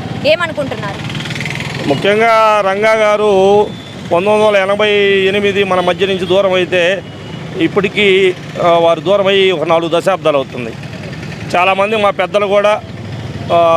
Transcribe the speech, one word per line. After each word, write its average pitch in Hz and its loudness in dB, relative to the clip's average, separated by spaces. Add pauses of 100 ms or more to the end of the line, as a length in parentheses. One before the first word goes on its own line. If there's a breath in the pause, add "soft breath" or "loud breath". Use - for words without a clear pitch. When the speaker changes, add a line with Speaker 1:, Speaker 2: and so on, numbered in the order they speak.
(280)
Speaker 1:
ఏమనుకుంటున్నారు? 285 -4 (760)
Speaker 2:
ముఖ్యంగా 214 2
రంగా 202 2
గారు 208 4 (440)
పంతొమ్మిది 208 2
వందల 208 2
ఎనభై 202 2 (380)
ఎనిమిది 202 0
మన 185 0
మధ్య 180 0
నుంచి 190 -2
దూరం 185 2
అయితే 180 0 (540)
ఇప్పటికీ, 190 2 (280)
ఆ, 175 2
వారు 170 2
దూరం 190 0
అయ్యి 190 4
ఒక 156 -2
నాలుగు 165 0
దశాబ్దాలు 160 0
అవుతుంది. 123 -4 (840)
చాలామంది 190 2
మా 202 2
పెద్దలు 190 0
కూడా, 208 2 (720)
ఆ, 170 4 (200)